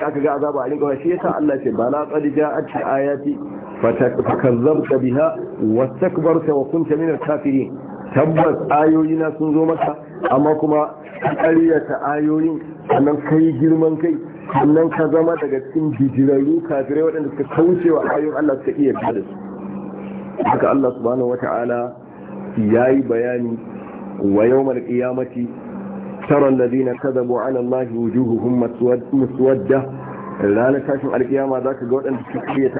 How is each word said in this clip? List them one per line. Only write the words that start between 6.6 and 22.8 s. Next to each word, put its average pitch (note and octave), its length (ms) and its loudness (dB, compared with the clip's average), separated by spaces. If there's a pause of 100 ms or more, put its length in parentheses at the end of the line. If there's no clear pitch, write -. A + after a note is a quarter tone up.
kunta D#3 300 0
minal D#3 220 0
kafirin." C3+ 520 0 (440)
Tabbas D#3+ 440 2 (120)
ayoyina D#3 680 2
sun D#3 160 0
zo D#3+ 120 4
maka, D#3+ 300 -2 (340)
amma D3 260 4
kuma D3+ 380 0 (280)
ka D3+ 120 -2
ƙaryata D#3+ 640 2 (160)
ayoyin, D#3 460 0 (280)
sannan D3 280 2 (120)
ka D#3 80 2
yi D#3+ 220 4
girman D#3+ 400 4
kai, E3 160 0 (380)
sannan D#3 380 4
ka D#3 200 0
zama E3 260 2
daga C3+ 240 -2
cikin D#3 380 -2
bijirarru C#3 720 2
kafirai C#3+ 340 -2
waɗanda D#3 280 -2
suka - 140 -6 (120)
kauce E3+ 340 4
wa D3 140 2 (100)
ayoyin D3 220 -2
Allah, D3+ 220 0
suka - 200 -4
iya C#3 140 4
yarda A2+ 220 -2
da G2+ 60 -4
su. - 140 -12 (1120)
Haka - 260 2
Allah C3 240 2
subhanahu B2 400 0
wata'ala A#2+ 580 -4 (800)
ya A#2+ 180 6